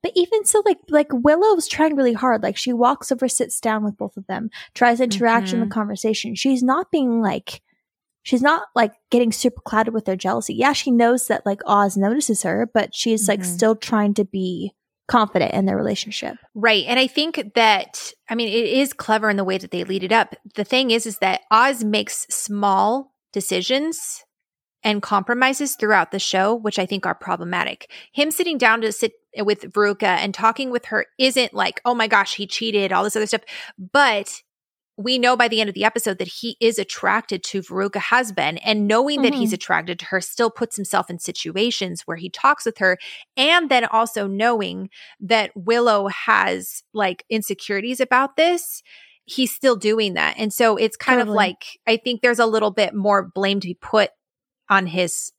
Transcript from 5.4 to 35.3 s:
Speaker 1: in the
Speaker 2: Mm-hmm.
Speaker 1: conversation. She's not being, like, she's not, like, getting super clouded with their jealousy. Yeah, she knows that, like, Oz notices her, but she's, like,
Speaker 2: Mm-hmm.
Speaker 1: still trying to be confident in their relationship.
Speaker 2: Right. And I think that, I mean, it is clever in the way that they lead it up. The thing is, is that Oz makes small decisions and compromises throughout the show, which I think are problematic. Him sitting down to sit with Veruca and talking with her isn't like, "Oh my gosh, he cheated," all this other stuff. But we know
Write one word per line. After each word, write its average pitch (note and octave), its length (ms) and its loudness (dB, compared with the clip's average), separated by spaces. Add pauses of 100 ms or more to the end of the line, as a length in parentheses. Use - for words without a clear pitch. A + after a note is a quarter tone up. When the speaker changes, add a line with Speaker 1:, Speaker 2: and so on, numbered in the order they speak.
Speaker 1:
in A#3 80 0
the A3+ 60 0
Speaker 2:
Mm-hmm. G3+ 60 -6
Speaker 1:
conversation. G#3+ 640 -4
She's C4 280 2
not C#4 280 2
being, B3 300 2
like, - 400 -2 (600)
she's B3 200 0
not, D4 220 4 (100)
like, G#3+ 180 2 (180)
getting A#3+ 220 4
super - 280 0
clouded A3 340 0
with A3 100 -2
their F#3+ 120 -2
jealousy. G#3 380 -2
Yeah, C4 180 2
she - 180 -2
knows A#3+ 380 4
that, - 180 -2
like, G3+ 200 -2
Oz G3+ 300 4
notices G#3+ 460 0
her, G3+ 300 0
but - 220 0
she's, G#3+ 340 0
like, G3+ 120 0
Speaker 2:
Mm-hmm. F3+ 140 -4
Speaker 1:
still A3 220 4
trying G#3 380 0
to G#3 100 0
be F#3+ 480 -4 (360)
confident G#3+ 460 2
in G3 120 2
their F#3+ 100 0
relationship. - 600 -6 (180)
Speaker 2:
Right. G#3+ 340 2
And B3 100 0
I C4 80 2
think D4 480 -4
that, G#3+ 580 2 (160)
I A3+ 60 -6
mean, A#3 140 -2
it A3 180 0
is C4 260 0
clever G#3+ 380 0
in G3+ 60 2
the G3 80 0
way F#3+ 120 -2
that F#3 140 -8
they F3+ 140 -4
lead F#3 180 -4
it F#3 80 -4
up. A3+ 240 2 (220)
The G#3 80 -2
thing B3+ 260 0
is, A3+ 160 0
is G#3+ 120 -10
that F#3+ 240 0 (100)
Oz A#3 320 4
makes G#3+ 440 -2
small G3+ 840 0 (200)
decisions C4 920 -4 (580)
and G#3 200 0
compromises B3+ 760 0
throughout G#3 340 2
the G3 80 -6
show, F#3+ 360 0
which G#3+ 240 -4
I F#3 80 0
think G3 200 -6
are E3+ 80 -2
problematic. F3 760 -6 (220)
Him D4 180 0
sitting E4 280 -4
down A3+ 220 4
to A3 120 0
sit A3 200 -2 (260)
with G#3 220 0 (120)
Veruca G3+ 320 0
and F#3+ 300 0
talking A#3 360 -2
with A#3+ 160 -6
her - 200 -4 (120)
isn't B3+ 360 2
like, G3 300 -2
"Oh B3 100 2
my A3+ 140 0
gosh, G3+ 260 2
he G3+ 120 -8
cheated," G3+ 460 -2
all F#3 120 2
this G#3 120 -4
other G#3+ 100 -2
stuff. G#3+ 160 -2 (500)
But B3 400 2 (640)
we B3 200 0
know B3 180 4